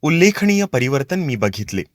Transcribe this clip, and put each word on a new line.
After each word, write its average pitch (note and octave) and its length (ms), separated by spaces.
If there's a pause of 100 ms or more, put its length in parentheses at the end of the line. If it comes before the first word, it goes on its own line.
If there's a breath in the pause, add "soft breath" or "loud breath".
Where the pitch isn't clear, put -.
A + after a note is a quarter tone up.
उल्लेखनीय G3+ 600
परिवर्तन C#3 560
मी C#3 160
बघितले. G2+ 460 (120)